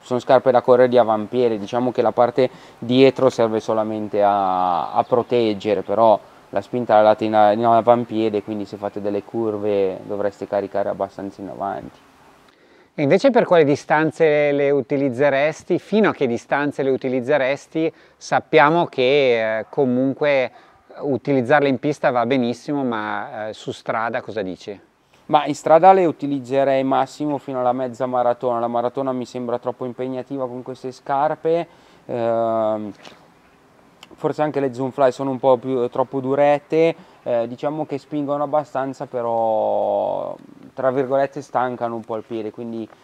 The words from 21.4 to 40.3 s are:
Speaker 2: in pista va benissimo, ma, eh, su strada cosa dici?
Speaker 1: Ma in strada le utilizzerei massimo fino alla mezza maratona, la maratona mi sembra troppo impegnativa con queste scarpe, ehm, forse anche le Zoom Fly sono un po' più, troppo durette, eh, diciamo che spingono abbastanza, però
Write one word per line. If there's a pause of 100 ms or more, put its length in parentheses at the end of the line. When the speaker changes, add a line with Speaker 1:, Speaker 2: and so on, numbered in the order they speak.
Speaker 2:
in
pista
va
benissimo,
ma,
eh,
su
strada
cosa
dici? (480)
Speaker 1:
Ma
in
strada
le
utilizzerei
massimo
fino
alla
mezza
maratona,
la
maratona
mi
sembra
troppo
impegnativa
con
queste
scarpe, (380)
ehm, (1200)
forse
anche
le
Zoom
Fly
sono
un
po'
più,
troppo
durette, (300)
eh,
diciamo
che
spingono
abbastanza,
però (380)